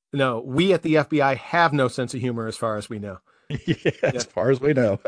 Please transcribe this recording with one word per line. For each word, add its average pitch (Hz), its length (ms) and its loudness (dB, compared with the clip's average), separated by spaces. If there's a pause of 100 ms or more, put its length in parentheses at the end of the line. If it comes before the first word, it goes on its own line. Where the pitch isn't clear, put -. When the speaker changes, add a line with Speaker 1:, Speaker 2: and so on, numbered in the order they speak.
(120)
Speaker 1:
"No, 131 280 0
we 143 320 2
at 165 100 2
the 156 140 2
F 147 120 2
B 151 120 0
I 139 140 4
have 165 380 0
no 135 160 2
sense 123 260 -6
of 123 60 -6
humor 117 260 -4
as 110 100 -8
far 110 200 -2
as 104 120 -8
we 110 120 -10
know." 101 180 -12 (160)
Speaker 2:
<laughs> - 140 -20 (180)
Yeah, 170 80 2 (100)
Speaker 1:
Yeah. 165 80 2 (220)
Speaker 2:
as 120 100 -4
far 107 260 -2
as 131 100 2
we 143 140 2
know. 110 340 2